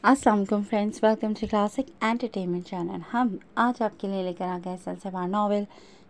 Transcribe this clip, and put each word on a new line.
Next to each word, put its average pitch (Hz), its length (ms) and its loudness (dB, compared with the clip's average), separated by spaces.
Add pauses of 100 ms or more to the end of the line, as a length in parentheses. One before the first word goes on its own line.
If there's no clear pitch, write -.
अस्सलाम 247 320 6
वालेकुम 202 280 0
फ्रेंड्स, 208 380 -2
welcome 220 340 2
to 208 120 -6
classic 208 420 0 (140)
entertainment 196 640 -2
channel। 180 420 -6
हम 240 280 0 (200)
आज 240 240 2
आपके 208 260 -2
लिए 190 160 -2
लेकर 180 200 -4
आ 180 160 -4
गए 180 180 -8
सलसफार 180 500 -8
नॉवेल 208 380 0 (440)